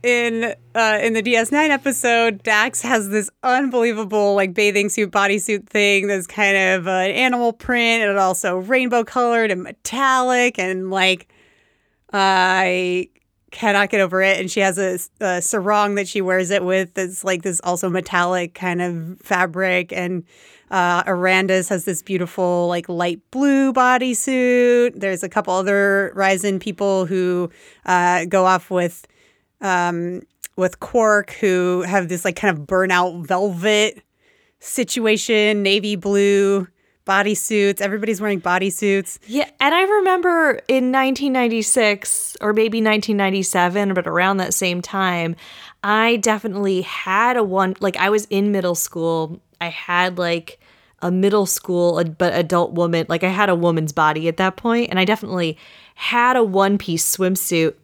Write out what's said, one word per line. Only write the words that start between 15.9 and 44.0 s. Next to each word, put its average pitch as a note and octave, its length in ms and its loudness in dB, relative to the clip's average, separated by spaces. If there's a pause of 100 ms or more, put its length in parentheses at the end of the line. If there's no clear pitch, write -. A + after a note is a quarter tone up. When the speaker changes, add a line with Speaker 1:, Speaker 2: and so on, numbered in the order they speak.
Speaker 1:
that G3 120 -4
she G3 140 -4
wears F#3 280 0
it G3 140 0
with F#3 300 -2
that's, F#3 280 -6
like, F#3 200 -2
this F3+ 220 -4
also F3+ 260 -2
metallic F3 640 -2
kind F3 260 -4
of F3 400 -6
fabric, F3+ 720 -2
and, F3+ 320 -6 (460)
uh, F3 360 2
Aranda's F#3 640 2
has F#3 160 -2
this F3+ 180 -4
beautiful, F3 640 -2
like, F3 220 -4
light F3 320 -4 (100)
blue C4+ 420 2
bodysuit. B3 1300 2
There's G3 240 -4
a F#3+ 60 -8
couple F#3 260 -2
other G3 640 2
Raisin F#3+ 420 0
people F#3+ 480 -2
who, F3+ 420 -2 (380)
uh, F3 380 2
go F#3 200 2
off F#3 260 2
with, F3 360 -2 (540)
um, F3 600 -2 (340)
with F#3 240 -2
Quark, G#3+ 520 0
who F3+ 500 0
have F3+ 260 0
this, F3 160 -6
like, F#3 100 -2
kind F3+ 240 0
of D3 80 -12
burnout F3+ 580 2
velvet G3+ 800 0 (560)
situation, G#3+ 1040 0
navy G3+ 320 0
blue G3 720 2 (400)
bodysuits. G3+ 720 0
Everybody's G3+ 400 -4
wearing G3+ 200 -2
bodysuits. F#3+ 800 -2 (100)
Speaker 2:
Yeah, C4 200 -2 (120)
and C#4+ 140 2
I F4+ 80 4
remember F#4 840 2
in B3+ 240 2
nineteen C4+ 440 0
ninety-six A3+ 1040 0
or G#3 120 0
maybe A3 280 0
nineteen G#3+ 380 2
ninety-seven, F#3+ 760 0
but F3 140 -2